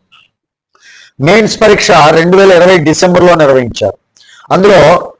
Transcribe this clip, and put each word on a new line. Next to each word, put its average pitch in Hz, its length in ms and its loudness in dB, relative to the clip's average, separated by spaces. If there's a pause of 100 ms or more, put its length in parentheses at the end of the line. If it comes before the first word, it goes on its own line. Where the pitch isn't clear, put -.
(1200)
మెయిన్స్ 202 400 -2
పరీక్ష 208 300 0
రెండు 165 460 0
వేల 196 140 2
ఇరవై 180 260 2
డిసెంబర్లో 175 580 0
నిర్వహించారు. 131 640 -2 (540)
అందులో 175 680 0